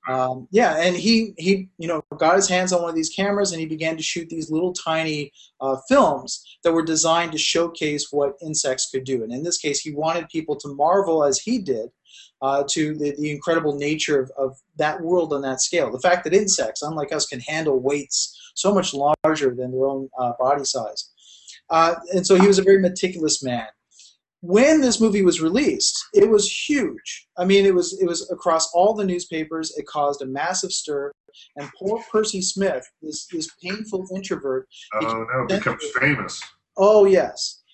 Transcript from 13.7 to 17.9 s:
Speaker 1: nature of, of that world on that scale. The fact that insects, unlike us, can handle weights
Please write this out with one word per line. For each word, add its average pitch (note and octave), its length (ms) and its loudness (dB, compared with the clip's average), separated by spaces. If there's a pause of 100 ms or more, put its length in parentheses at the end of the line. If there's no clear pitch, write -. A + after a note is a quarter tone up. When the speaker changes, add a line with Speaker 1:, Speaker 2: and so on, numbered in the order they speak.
Speaker 1:
nature D3 420 0
of, C3 160 -4
of C3+ 220 -4 (200)
that D3+ 240 -2
world E3 320 0
on C#3 100 -4
that C3+ 180 -4
scale. D3 300 0
The B2+ 80 -6
fact F3+ 240 2
that E3 100 -2
insects, F#3+ 480 0
unlike D3+ 320 -6
us, D3+ 140 -2
can B2+ 120 -10
handle D3+ 400 -2
weights - 760 -4